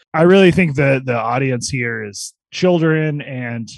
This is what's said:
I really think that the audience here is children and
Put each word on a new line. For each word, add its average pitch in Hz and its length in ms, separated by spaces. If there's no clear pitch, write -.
I 160 100
really 185 300
think 160 240
that 135 300
the 120 120
audience 120 520
here 117 340
is - 300
children 156 720
and 120 560